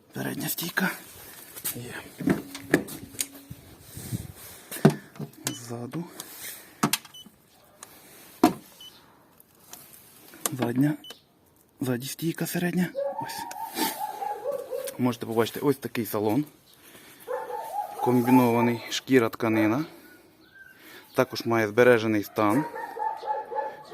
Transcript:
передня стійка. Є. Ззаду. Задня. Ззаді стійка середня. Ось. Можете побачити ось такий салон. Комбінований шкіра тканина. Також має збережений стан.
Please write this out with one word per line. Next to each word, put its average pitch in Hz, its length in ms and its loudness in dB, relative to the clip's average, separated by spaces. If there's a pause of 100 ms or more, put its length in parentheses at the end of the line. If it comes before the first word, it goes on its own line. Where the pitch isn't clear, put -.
(120)
передня 135 360 -2
стійка. 170 420 0 (840)
Є. 120 180 -10 (3500)
Ззаду. 120 580 -8 (4000)
Задня. 127 420 -2 (840)
Ззаді 127 260 -4
стійка 160 400 -4
середня. 175 420 0 (340)
Ось. - 400 -8 (1400)
Можете 123 280 0
побачити 113 340 0
ось 143 160 2
такий 113 300 -4
салон. 107 380 2 (1500)
Комбінований 120 920 4
шкіра 127 380 4
тканина. 110 560 2 (1300)
Також 117 320 2
має 113 220 4
збережений 110 540 8
стан. 107 420 4 (1300)